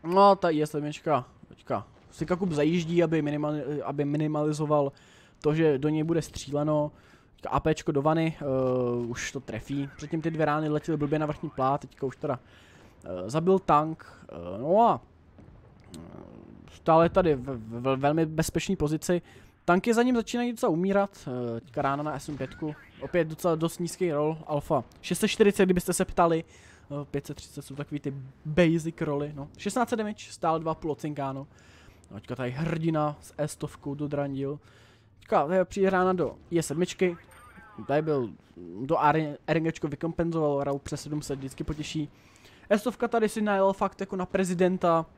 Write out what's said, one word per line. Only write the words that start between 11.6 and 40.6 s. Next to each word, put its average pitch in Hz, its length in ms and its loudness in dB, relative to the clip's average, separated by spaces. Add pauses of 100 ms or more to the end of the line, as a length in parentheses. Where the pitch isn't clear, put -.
teďka - 240 -10
už 127 120 -6
teda, 139 220 -4 (680)
eh, 92 240 -8
zabil 170 300 2
tank. 160 460 2 (240)
Eh, 87 280 -10
no 165 240 4
a, 185 200 4 (960)
eh, - 40 -14 (720)
stále 165 360 6
tady 170 260 4
v, 123 80 -8
v, 117 360 -8
v 131 160 2
velmi 151 300 2
bezpečný 160 500 -2
pozici. 160 460 -2 (440)
Tanky 190 280 2
za 233 100 4
ním 254 120 2
začínají 240 360 -2
docela 226 180 0
umírat, 196 580 0
eh, 120 320 -6
teďka - 220 -8
rána 139 220 0
na 143 160 -6
S - 100 -12
M 143 80 -8
pětku, 147 380 -8 (260)
opět 160 260 0
docela 160 280 0
dost 160 240 -2
nízký 175 320 -2
roll, 151 260 0 (100)
alfa 143 360 0 (180)
šest - 180 -4
set 214 80 2
čtyřicet, 202 380 6
kdybyste 180 280 2
se 185 120 2
ptali, 165 380 2
eh, - 680 -12
pět 139 160 -6
set 147 60 -10
třicet - 280 -14
jsou 139 140 -14
takový 143 240 -8
ty 139 140 -6 (320)
basic 165 560 2
roly, 147 340 -2
no. 143 120 -10 (100)
Šestnáct 226 320 0
set 247 60 0
damage, 214 360 -6
stál 160 280 0
dva 160 160 -2
půl 156 160 -6
ocinkáno. 139 560 -6 (640)
No, 98 40 -16
teďka 120 200 -10
tady 123 160 -4
hrdina 160 680 -2
s - 160 -20
E 151 100 -2
stovkou - 480 -8
dodrandil. 143 640 -4 (600)
Teďka 160 280 2
tady 180 180 4
přijde 190 240 2
rána 185 240 4
do 147 220 -2 (160)
I 170 80 2
S 156 60 -2
sedmičky, 170 520 0 (720)
tady 147 140 2
byl 143 280 0 (520)
do 139 180 0
R-, 147 380 2 (100)
R 156 100 2
N 160 60 2
G 160 80 0
čko - 160 -6
vykompenzoval, 160 760 -2